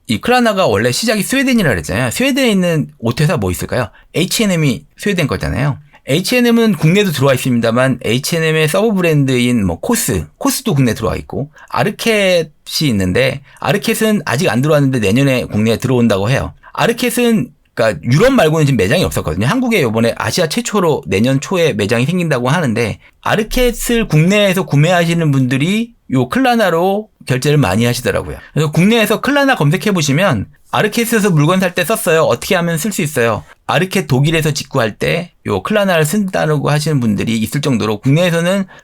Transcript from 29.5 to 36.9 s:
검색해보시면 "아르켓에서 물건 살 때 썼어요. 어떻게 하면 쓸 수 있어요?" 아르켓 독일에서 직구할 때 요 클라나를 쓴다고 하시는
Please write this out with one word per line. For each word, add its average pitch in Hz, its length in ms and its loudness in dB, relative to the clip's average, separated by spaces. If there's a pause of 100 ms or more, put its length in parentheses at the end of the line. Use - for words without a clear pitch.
검색해보시면 160 920 0 (220)
"아르켓에서 220 600 0
물건 160 280 2
살 185 160 0
때 180 100 -2
썼어요. 165 400 0
어떻게 120 300 0
하면 170 220 0
쓸 202 160 -4
수 - 80 -6
있어요?" 117 420 -2 (240)
아르켓 185 400 -2
독일에서 151 460 0
직구할 117 440 -4
때 170 360 -4 (140)
요 107 160 -2
클라나를 190 420 0
쓴다고 151 640 -2
하시는 151 300 0